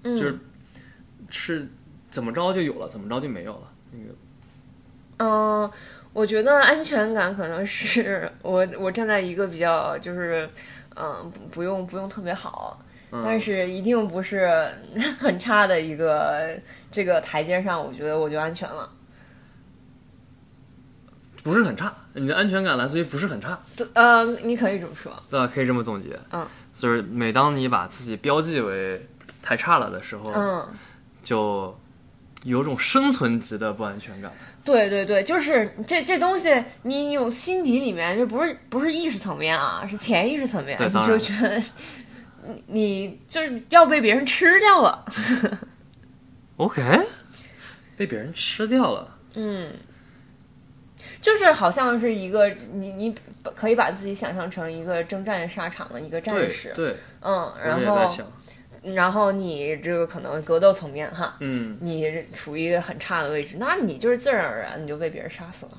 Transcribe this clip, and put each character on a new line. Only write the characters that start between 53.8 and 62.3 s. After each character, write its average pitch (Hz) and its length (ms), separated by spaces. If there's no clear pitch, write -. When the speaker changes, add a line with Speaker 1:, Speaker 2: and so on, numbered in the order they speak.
Speaker 1:
自 196 160
己 196 80
想 196 200
象 180 160
成 165 200
一 165 120
个 170 220
征 190 180
战 185 260
沙 175 200
场 - 240
的 120 80
一 156 80
个 160 100
战 214 160
士。 - 240
Speaker 2:
对， 160 180
对。 - 40
Speaker 1:
嗯， 180 320
然 156 120
后， 202 200
Speaker 2:
我 196 60
也 185 60
在 - 20
想。 - 180
Speaker 1:
然 185 300
后 208 180
你 156 460
这 160 180
个 170 120
可 170 140
能 139 220
格 165 160
斗 190 140
层 170 180
面 147 200
哈， 170 300
Speaker 2:
嗯。 120 420
Speaker 1:
你 160 280